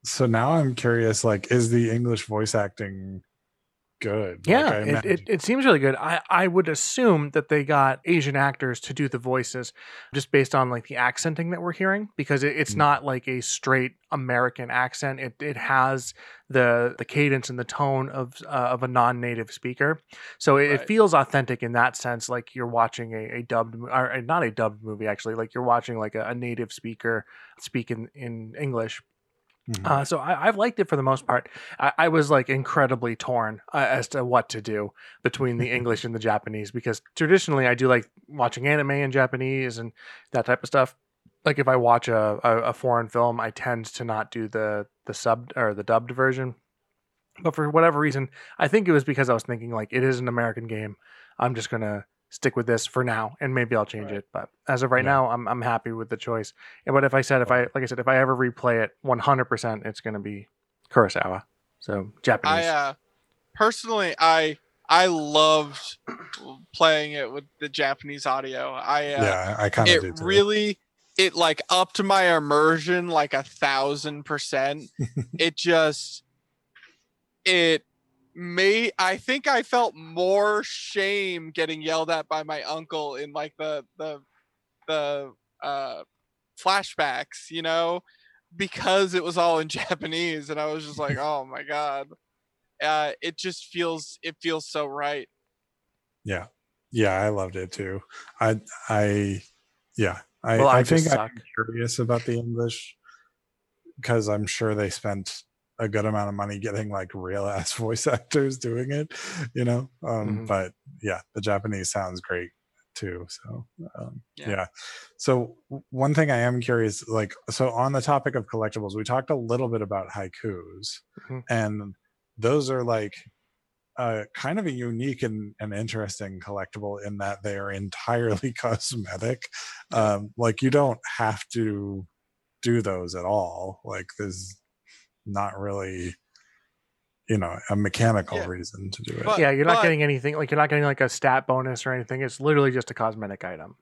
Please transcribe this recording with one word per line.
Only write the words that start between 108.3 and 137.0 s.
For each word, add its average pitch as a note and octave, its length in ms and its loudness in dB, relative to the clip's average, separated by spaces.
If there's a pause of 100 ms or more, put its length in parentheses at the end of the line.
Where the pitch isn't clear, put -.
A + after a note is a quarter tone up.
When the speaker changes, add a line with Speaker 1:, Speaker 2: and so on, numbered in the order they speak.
Speaker 1:
doing B2 320 -4
it, D3+ 200 -6 (440)
you B2+ 100 -2
know? B2 240 0 (140)
Um, A2 240 -4
Speaker 2:
Mm-hmm. G#2+ 180 -4
Speaker 1:
but F#2+ 280 -2 (280)
yeah, G2+ 200 -4 (140)
the G#2+ 60 -8
Japanese G2+ 500 -2
sounds F#2 300 -6
great F2 280 -6 (460)
too. F2+ 320 -8
So, A#2+ 400 -14 (320)
um, B2 220 -14 (140)
Speaker 3:
Yeah. C#3+ 140 -10
Speaker 1:
yeah. F#2+ 160 -2 (520)
So B2 400 0 (120)
w-, C#3 200 -12
one C3+ 240 0
thing D3+ 180 4
I B2 60 2
am B2 240 2
curious, A2+ 460 0
like, A2 260 -2 (160)
so B2+ 220 0
on B2+ 220 0
the C3+ 80 0
topic C#3 340 0
of A2 120 -4
collectibles, G#2 480 -6
we A2 80 -4
talked B2+ 260 -2
a D#3 60 2
little A#2+ 340 -2
bit A2+ 120 -2
about F#2+ 280 -4
haikus, F#2+ 920 -10 (200)
Speaker 2:
Mm-hmm. C3 200 -12 (100)
Speaker 1:
and G#2+ 460 -4 (440)
those C3 300 2
are, B2+ 140 -2
like, A2 300 -2 (840)
uh, A2+ 280 -2 (100)
kind E3 240 -4
of F#3+ 80 -4
a D3 40 -2
unique B2 520 -4
and, G#2+ 360 -6
and G#2+ 140 -8
interesting G#2 680 -8
collectible G2+ 640 -10
in G2+ 140 -8
that G2 240 -6
they G2+ 160 -4
are G2+ 140 -6
entirely A2 800 -2
<laughs> - 60 -12
cosmetic. A2+ 800 -4 (500)
Um, G#2+ 460 0
like, A#2 240 0
you C3 80 4
don't C3+ 300 4 (180)
have A2 360 -2
to G2+ 520 -4 (560)
do A#2+ 220 2
those F#2 320 -4
at F2 100 -6
all. F#2 580 -2
Like, F#2+ 240 -8 (120)
there's F#2+ 360 -10 (680)
not G2 340 -6
really, F#2+ 540 -8 (1160)